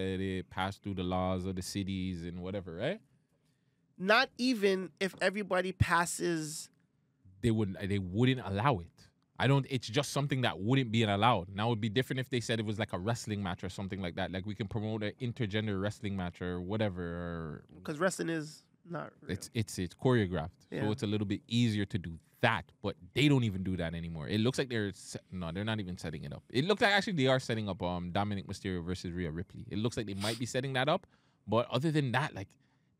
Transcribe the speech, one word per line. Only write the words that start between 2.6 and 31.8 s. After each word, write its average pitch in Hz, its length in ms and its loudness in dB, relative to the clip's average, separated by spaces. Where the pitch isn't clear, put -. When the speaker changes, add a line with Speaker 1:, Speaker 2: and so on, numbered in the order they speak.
Speaker 1:
right? 147 260 -4
Speaker 2:
Not 214 300 6
even 196 520 4
if 196 200 0
everybody 185 520 2
passes. 170 960 2
Speaker 1:
They 120 80 6
wouldn't, 104 280 2
they 101 100 2
wouldn't 113 460 2
allow 101 360 2
it. 82 60 -12
I 95 100 4
don't, 135 200 6
it's 131 200 -4
just 135 240 0
something 139 300 0
that 92 180 0
wouldn't 120 320 2
be 117 100 4
allowed. 101 520 4
Now, 104 120 0
it 120 40 2
would 113 100 0
be 113 80 0
different 127 320 0
if 127 100 -8
they 123 100 0
said 113 200 0
it 107 60 -2
was, 107 120 -4
like, 107 140 -2
a 95 60 -4
wrestling 107 440 -4
match 90 220 -4
or 95 40 -6
something 95 320 -6
like 87 160 -6
that. 92 160 -4
Like, 95 140 -6
we 107 80 -6
can 101 140 -4
promote 110 340 -4
an 104 180 -4
intergender 107 600 -2
wrestling 101 360 -4
match 90 240 -4
or 90 200 -4
whatever. 92 420 -2
Or 85 640 -6
Speaker 2:
'Cause 151 160 -6
wrestling 175 300 0
is 156 340 -6
not 151 240 -10
real. - 100 -6
Speaker 1:
It's, - 220 -6
it's, - 260 -2
it's 90 140 -4
choreographed. 92 560 2
Speaker 2:
Yeah. - 120 -4
Speaker 1:
So 107 100 0
it's - 100 -4
a 113 60 -2
little 104 180 0
bit 98 220 -2
easier 113 360 2
to 101 140 -4
do 82 180 -6
that, 113 280 4
but 101 120 -2
they 139 120 6
don't 139 160 6
even 95 220 0
do 92 120 0
that 82 180 -2
anymore. 82 340 -6
It 101 100 2
looks 117 200 2
like 143 100 -2
they're 107 260 -2
se-, - 240 -12
no, 90 180 -4
they're 95 140 -4
not 110 160 -2
even 90 180 -8
setting 78 260 -8
it 71 80 -8
up. - 180 -12
It 131 160 2
looks 208 160 4
like 208 100 6
actually 202 220 2
they 135 120 4
are 131 140 6
setting 110 280 -2
up, 92 140 -4
um, 87 300 -2
Dominic 101 340 0
Mysterio 92 380 -4
versus 90 280 -4
Rhea 87 200 -2
Ripley. 87 380 -10
It 95 80 -2
looks 113 180 0
like 113 100 -4
they 101 80 -6
might 107 240 -2
be 120 80 -4
setting 131 280 -4
that 131 140 2
up, 175 180 0
but 113 220 2
other 147 200 2